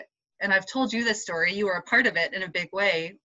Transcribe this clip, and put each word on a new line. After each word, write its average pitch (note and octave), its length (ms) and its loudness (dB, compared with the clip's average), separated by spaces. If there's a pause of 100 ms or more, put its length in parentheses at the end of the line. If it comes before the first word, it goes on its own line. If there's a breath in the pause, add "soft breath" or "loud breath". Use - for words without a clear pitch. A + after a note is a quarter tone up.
(420)
and G3 100 0
I've F#3+ 140 4
told B3+ 260 0
you A#3 120 0
this G#3+ 180 0
story, F3 320 0
you G#3 120 0
were F#3 80 2
a F3+ 80 -4
part A#3+ 240 2
of E3+ 100 0
it E3 180 0
in F#3+ 80 -6
a F#3 80 -6
big F3 220 -4
way, F#3 520 0